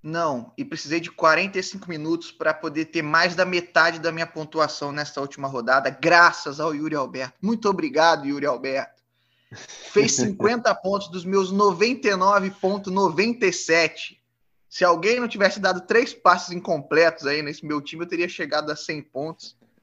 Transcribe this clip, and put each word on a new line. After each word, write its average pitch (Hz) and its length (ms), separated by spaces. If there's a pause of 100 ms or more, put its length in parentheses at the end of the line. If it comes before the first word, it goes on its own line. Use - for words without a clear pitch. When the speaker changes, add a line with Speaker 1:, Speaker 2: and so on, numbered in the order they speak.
Speaker 1:
Não, 156 540
e 139 80
precisei 160 340
de 165 120
quarenta 175 480
e 185 40
cinco 190 260
minutos 165 440
pra 156 220
poder 156 320
ter 160 160
mais 165 320
da 180 100
metade 170 540
da 165 120
minha 165 160
pontuação 151 680
nesta 147 280
última 139 260
rodada, 131 440
graças 156 680
ao 156 160
Yuri 151 200
Alberto. 131 480
Muito 220 260
obrigado, 160 580
Yuri 143 200
Alberto. 131 560 (500)
Fez - 600
Speaker 2:
<laughs> - 40
Speaker 1:
cinquenta 202 580
pontos 190 360
dos 175 140
meus 190 260
noventa 208 580
e 196 80
nove 190 340
ponto 196 400
noventa 196 560
e 175 60
sete. - 680 (500)
Se - 140
alguém 180 360
não 233 80
tivesse 202 320
dado 185 260
três 240 280
passes 180 400
incompletos 160 720
aí 147 160
nesse 143 240
meu 147 160
time, 160 220
eu 170 40
teria 175 200
chegado 151 420
a 151 60
cem 151 260
pontos. - 520 (280)